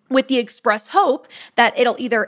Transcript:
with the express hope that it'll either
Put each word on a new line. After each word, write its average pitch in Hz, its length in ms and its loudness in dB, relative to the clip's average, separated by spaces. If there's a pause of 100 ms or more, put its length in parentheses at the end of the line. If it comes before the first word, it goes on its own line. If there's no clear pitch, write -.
with 262 180 0
the 262 100 0
express 214 500 -4
hope 339 420 0 (260)
that 233 240 2
it'll 226 180 2
either 233 300 -2